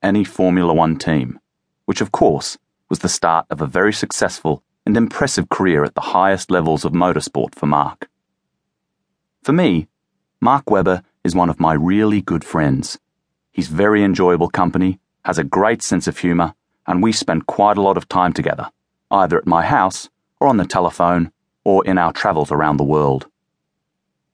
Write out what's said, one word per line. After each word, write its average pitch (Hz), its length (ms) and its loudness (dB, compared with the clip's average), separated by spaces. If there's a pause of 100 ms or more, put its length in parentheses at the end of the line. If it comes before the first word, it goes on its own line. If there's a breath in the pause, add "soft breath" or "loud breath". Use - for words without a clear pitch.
any 101 200 0
Formula 90 500 0
One 80 240 2
team, 69 420 -4 (460)
which, - 160 -2
of 107 100 -4
course, - 460 0 (300)
was 87 120 -4
the 87 100 -2
start 82 400 0
of 71 120 -8
a 76 60 -2
very 90 240 0
successful - 720 -4 (220)
and 104 100 0
impressive 117 540 -2
career 82 340 0
at - 120 -4
the - 60 -4
highest 95 500 0
levels 80 340 0
of 78 80 -4
motorsport 78 640 -2
for - 100 -8
Mark. 73 420 -2 (1300)
For - 120 0
me, 113 340 2 (520)
Mark 135 300 0
Webber 92 320 2 (220)
is 90 120 -2
one 87 140 2
of 78 100 -4
my 80 140 2
really 95 480 2
good 85 220 -4
friends. 71 560 -2 (520)
He's 92 160 -4
very 101 360 2
enjoyable 90 460 2
company, 90 500 0 (260)
has 92 120 -2
a 80 60 0
great 110 380 0
sense - 260 -2
of 87 120 -4
humour, 87 340 0 (340)
and 90 160 0
we 110 80 2
spend 85 360 -4
quite 101 300 2
a 101 40 2
lot 98 160 2
of 85 100 -6
time 90 260 0
together, - 360 -4 (420)
either 87 260 2
at - 100 -6
my 82 180 2
house 95 440 -2 (300)
or 143 80 2
on 127 100 2
the 87 80 0
telephone 87 680 0 (320)
or 98 220 2
in 92 120 0
our 85 140 2
travels 78 400 -2
around 73 260 0
the 71 60 0
world. 71 440 0 (1080)